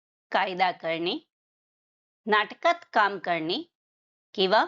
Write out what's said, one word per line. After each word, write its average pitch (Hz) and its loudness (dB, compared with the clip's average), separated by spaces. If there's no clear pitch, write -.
कायदा 185 0
करणे, 170 -4
नाटकात 220 0
काम 202 2
करणे 175 -4
किंवा 208 2